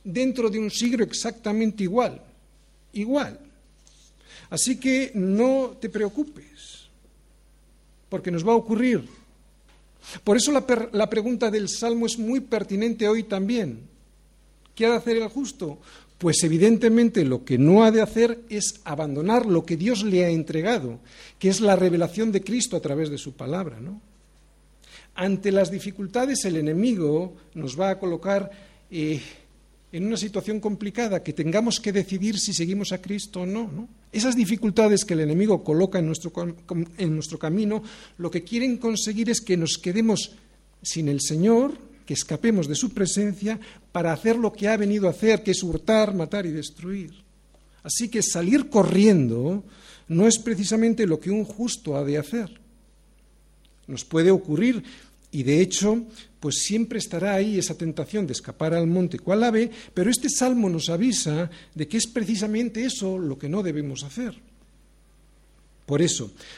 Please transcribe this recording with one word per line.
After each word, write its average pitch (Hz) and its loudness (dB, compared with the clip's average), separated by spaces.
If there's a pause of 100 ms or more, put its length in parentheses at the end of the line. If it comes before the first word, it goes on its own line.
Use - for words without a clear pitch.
dentro 240 0
de 214 -4
un 214 -2
siglo 240 0
exactamente 214 -2
igual, 196 -2 (720)
igual. 233 -4 (1120)
Así 247 -2
que 262 0
no 220 0
te 220 -6
preocupes, - -8 (1200)
porque 190 -6
nos 170 -2
va 226 4
a 233 6
ocurrir. 226 2 (1200)
Por 208 4
eso 285 2
la 262 2
per-, 233 0
la 208 2
pregunta 220 -2
del 208 -2
Salmo 233 -2
es 226 -4
muy 233 -2
pertinente 214 -2
hoy 220 2
también. 196 -4 (960)
¿Qué 226 0
ha 233 4
de 233 2
hacer 226 0
el 226 -2
justo? 196 -8 (400)
Pues 165 2
evidentemente 220 4
lo 127 0
que 131 0
no 175 10
ha 220 8
de 220 4
hacer 233 2
es - -6
abandonar 160 0
lo 165 4
que 165 -4
Dios 202 0
le 185 2
ha 175 2
entregado, 160 -2 (400)
que 185 2
es 190 0
la 202 6
revelación 175 2
de 190 0
Cristo 208 -4
a 156 -4
través 151 -4
de 143 -8
su 131 -12
palabra, 139 -8
¿no? 180 -14 (1160)
Ante 190 0
las 190 4
dificultades, 202 -4
el 175 -2
enemigo 170 0 (200)
nos 143 -10
va 190 0
a 190 -2
colocar, 190 -4 (400)
eh, 156 -4 (720)
en 175 -6
una 220 -2
situación 202 -4
complicada, 208 -4
que 156 -8
tengamos 185 0
que 202 -4
decidir 196 -2
si 190 -4
seguimos 185 -2
a 185 -6
Cristo 190 -8
o 180 -6
no, 208 -6
¿no? 202 -10 (240)
Esas 233 0
dificultades 214 2
que - -2
el 160 2
enemigo 170 2
coloca 185 2
en 165 2
nuestro 160 -6
cam-, 175 -6 (100)
com-, 170 -4 (120)
en 170 0
nuestro 156 -6
camino, 208 -2 (340)
lo 170 -6
que 170 -4
quieren 240 -2
conseguir 220 -2
es 233 0
que 185 0
nos 165 0
quedemos 208 0 (460)
sin 160 -4
el 143 0
Señor, 226 2 (280)
que - -6
escapemos 175 0
de 143 -4
su 196 -2
presencia 208 -2 (320)
para 170 0
hacer 220 2
lo 220 0
que 196 -4
ha 220 2
venido 202 2
a 170 2
hacer, 214 2
que 202 0
es 180 0
hurtar, 202 2
matar 185 -4
y 165 -4
destruir. 160 -10 (720)
Así 220 -4
que 220 0
salir 202 2
corriendo 180 4 (440)
no 170 4
es 226 4
precisamente 220 0
lo 156 2
que 175 -4
un 208 -2
justo 175 -6
ha 143 -2
de 143 -2
hacer. 202 -6 (1300)
Nos 135 -12
puede 165 4
ocurrir, 190 2 (480)
y 139 -4
de 147 4
hecho, 214 0 (340)
pues 143 -4
siempre 226 -2
estará 185 -4
ahí 196 0
esa 160 -4
tentación 165 -4
de 131 -6
escapar 156 -4
al 170 2
monte 180 0
cual 208 2
ave, 233 2 (240)
pero 180 0
este 254 0
salmo 247 2
nos 165 -2
avisa 170 0 (240)
de 156 -6
que 220 -2
es 226 -2
precisamente 220 -2
eso 190 -4
lo 151 -4
que 139 -8
no 190 -2
debemos 147 -6
hacer. 220 -8 (1500)
Por 147 0
eso, 127 -2 (260)